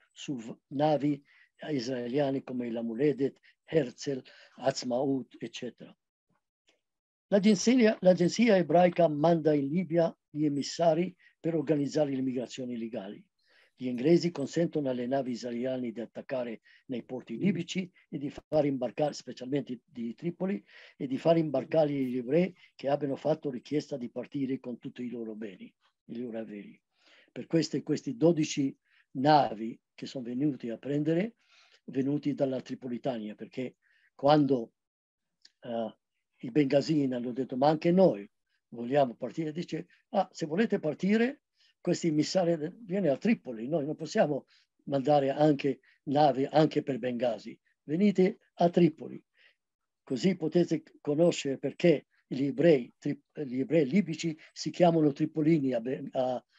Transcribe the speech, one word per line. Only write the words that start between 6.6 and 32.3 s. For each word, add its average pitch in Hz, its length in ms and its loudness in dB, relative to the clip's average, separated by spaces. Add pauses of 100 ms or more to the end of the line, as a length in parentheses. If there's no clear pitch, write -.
L'agenzia, 214 720 6
l'agenzia 185 560 6
ebraica 175 520 4
manda 156 440 4
in 143 140 2
Libia 165 500 0 (140)
gli 147 140 -2
emissari 160 680 0 (280)
per 165 160 -2
organizzare 143 580 0
le 131 80 -2
migrazioni 127 520 -6
illegali. 113 520 -10 (500)
Gli 127 120 -6
inglesi 156 420 2
consentono 156 580 -4
alle 123 200 -4
navi 131 240 -2
israeliane 120 580 -6
di 107 100 -10
attaccare 117 600 -8 (260)
nei 117 160 -8
porti 120 340 -12
libici 175 540 -4 (180)
e 156 100 -10
di 139 120 -8
far - 360 -2
imbarcare, 135 480 -4
specialmente 127 680 -8
di 117 300 -10
Tripoli, 185 500 -6 (320)
e 139 120 -8
di 131 100 -4
far 165 200 4
imbarcare 147 540 0
gli 127 260 -2
ebrei 156 360 0 (220)
che 127 120 -8
abbiano 139 280 -2
fatto 151 340 -2
richiesta 139 460 -6
di 120 140 -8
partire 127 500 -6
con 123 180 -10
tutti 123 240 -14
i 120 80 -8
loro 113 240 -10
beni, 107 400 -14 (300)
i 117 160 -12
loro 117 180 -8
averi. 104 420 -14 (520)
Per 120 140 -12
questo 156 360 -2
questi 139 340 -6
dodici 151 600 0 (340)
navi 120 640 2 (160)
che - 140 -14
sono 131 180 -10
venuti 123 460 -4
a 110 80 -8
prendere, 151 600 -2 (480)
venuti 139 460 -2